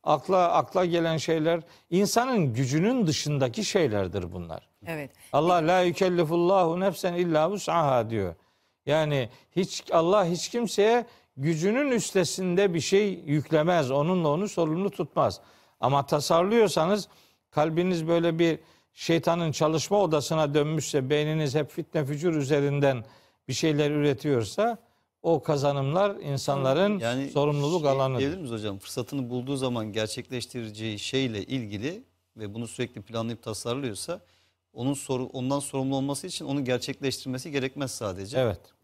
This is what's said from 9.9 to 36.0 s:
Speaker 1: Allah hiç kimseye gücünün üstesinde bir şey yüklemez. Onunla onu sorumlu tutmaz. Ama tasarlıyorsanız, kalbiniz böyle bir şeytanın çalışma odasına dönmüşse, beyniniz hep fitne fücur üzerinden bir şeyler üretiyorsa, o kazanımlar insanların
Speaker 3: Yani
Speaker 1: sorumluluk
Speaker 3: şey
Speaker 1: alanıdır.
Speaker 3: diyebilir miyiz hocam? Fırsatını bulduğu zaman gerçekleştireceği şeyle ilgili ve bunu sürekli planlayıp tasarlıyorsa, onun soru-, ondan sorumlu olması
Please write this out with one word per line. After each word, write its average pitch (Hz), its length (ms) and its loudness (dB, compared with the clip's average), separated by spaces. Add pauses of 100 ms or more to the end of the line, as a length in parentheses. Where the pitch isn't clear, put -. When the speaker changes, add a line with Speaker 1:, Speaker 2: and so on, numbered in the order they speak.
Speaker 1:
Allah 180 320 4
hiç 170 240 -4
kimseye 233 580 2 (300)
gücünün 175 540 0
üstesinde 185 840 0
bir 165 60 0
şey 190 460 2
yüklemez. 151 640 2
Onunla 156 380 2
onu 175 200 0
sorumlu 170 420 -2
tutmaz. 139 500 -2 (400)
Ama 135 260 2
tasarlıyorsanız, 180 1000 2 (420)
kalbiniz 160 580 0
böyle 170 300 2
bir 165 200 2 (360)
şeytanın 165 580 0
çalışma 160 480 2
odasına 156 540 0
dönmüşse, 147 560 0
beyniniz 151 440 0
hep 151 160 0
fitne 156 340 -4
fücur 151 300 0
üzerinden 139 720 2 (440)
bir 135 40 -4
şeyler 147 380 2
üretiyorsa, 147 880 0 (440)
o 165 200 2
kazanımlar 143 720 0
insanların 139 840 0
Speaker 3:
Yani 127 320 -2
Speaker 1:
sorumluluk 147 520 0
Speaker 3:
şey 143 80 2
Speaker 1:
alanıdır. 135 280 2
Speaker 3:
diyebilir 147 200 0
miyiz 135 140 -8
hocam? 104 260 -6
Fırsatını 123 520 -8
bulduğu 127 260 -4
zaman 120 360 -4
gerçekleştireceği 110 1040 -6
şeyle 117 460 -2
ilgili 123 580 -8 (340)
ve 104 180 -10
bunu 117 140 -8
sürekli 117 340 -8
planlayıp 113 400 -8
tasarlıyorsa, 120 800 -6 (520)
onun 131 220 -2
soru-, 127 380 -4
ondan 135 280 -2
sorumlu 135 360 -4
olması 139 300 -4